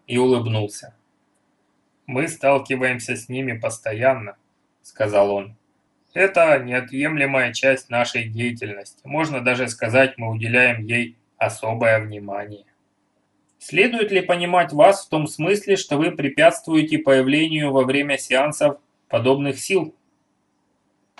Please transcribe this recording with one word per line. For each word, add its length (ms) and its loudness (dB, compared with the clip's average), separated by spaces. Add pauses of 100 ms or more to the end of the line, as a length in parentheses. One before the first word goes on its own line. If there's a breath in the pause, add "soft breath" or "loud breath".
и 100 -6
улыбнулся. 800 -2 (1120)
"Мы 220 -4
сталкиваемся 880 -2
с 120 -16
ними 240 -6
постоянно", 840 -2 (460)
сказал 500 0
он. 240 -6 (580)
"Это 440 4
неотъемлемая 920 -2
часть 380 0
нашей 380 -2
деятельности. 760 -8
Можно 360 -4
даже 280 -2
сказать, 480 0
мы 140 -6
уделяем 540 -2
ей 320 -4 (200)
особое 640 0
внимание". 640 -12 (920)
"Следует 540 0
ли 80 2
понимать 520 0
вас 320 6
в 40 -20
том 180 -2
смысле, 500 0
что 220 -4
вы 140 0
препятствуете 840 2
появлению 720 2
во 120 4
время 320 0
сеансов 640 0 (300)
подобных 500 0
сил?" 360 -2 (1300)